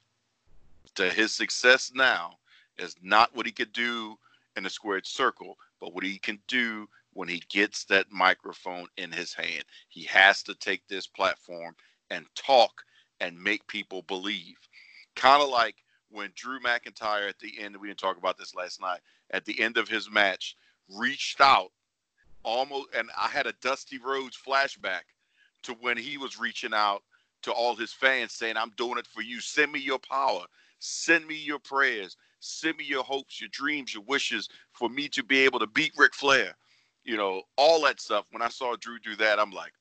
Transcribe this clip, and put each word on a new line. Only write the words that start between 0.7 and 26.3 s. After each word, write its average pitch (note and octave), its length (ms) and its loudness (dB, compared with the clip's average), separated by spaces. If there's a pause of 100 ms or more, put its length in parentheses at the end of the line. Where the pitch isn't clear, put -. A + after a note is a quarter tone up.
to F#2 160 2
his G#2+ 220 2
success B2 600 4
now G2+ 440 0 (400)
is F2 240 -10
not G#2 320 6
what A2+ 120 -2
he A#2 60 -6
could A2+ 200 -4
do A#2 460 -4 (380)
in G2 100 -6
a F#2 40 -4
squared G2 360 -4
circle, G#2+ 500 -2 (240)
but F2 140 -14
what F#2 100 -6
he G2 140 -4
can G#2+ 280 -6
do A2+ 420 -2 (240)
when F2+ 160 -8
he F2 200 -6
gets G2+ 360 0
that G2 280 2
microphone F2+ 720 0 (100)
in F2+ 140 -10
his E2 220 -6
hand. E2+ 320 -8 (240)
He - 160 -16
has G2 400 6
to G2 100 -10
take - 320 -6
this F#2+ 200 -8
platform E2+ 680 -4 (360)
and E2+ 240 -8
talk - 480 4 (380)
and F2 220 -8
make G2+ 240 -2
people F#2+ 360 -10
believe. F#2+ 540 -8 (580)
Kinda C#3+ 300 6
like A#2 320 0 (340)
when G2+ 240 -8
Drew B2+ 260 -12
McIntyre A2 680 -2
at F#2+ 100 -10
the A2 220 -16
end, G#2 160 -12
we G2+ 120 -12
didn't G2 120 -12
talk F#2+ 160 0
about F#2 200 -2
this F#2 180 -16
last F2+ 260 -10
night, F2+ 200 -4 (300)
at F#2+ 140 -4
the A2 160 -6
end A2+ 160 0
of G#2+ 120 0
his G#2+ 220 -4
match, G2+ 460 2 (320)
reached A#2 520 -4
out A#2+ 300 8 (720)
almost, C3+ 520 -2
and A2+ 220 -2
I G#2 120 -2
had C3 180 -2
a A2+ 140 -4
Dusty C3+ 380 -4
Rhodes C3 380 -6
flashback G#2 640 -2 (600)
to B2+ 120 -10
when A#2+ 220 -2
he C#3 220 -8
was B2 200 -10